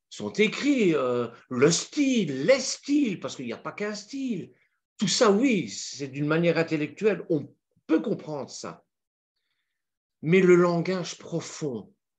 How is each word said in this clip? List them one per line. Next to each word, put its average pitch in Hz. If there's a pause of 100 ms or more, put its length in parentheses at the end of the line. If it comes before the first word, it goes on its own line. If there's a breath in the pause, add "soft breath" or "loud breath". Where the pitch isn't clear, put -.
(100)
sont 104
écrits, 220
euh, 123 (200 loud breath)
le 127
style, 202
les 254
styles, 269
parce 131
qu'il -
n'y -
a 107
pas 151
qu'un 208
style. 226 (440 soft breath)
Tout 196
ça, 220
oui, 202
c'est -
d'une 143
manière 160
intellectuelle, 165
on 151 (340)
peut 311
comprendre 151
ça. - (1400)
Mais 170
le 180
langage 175
profond 139 (240)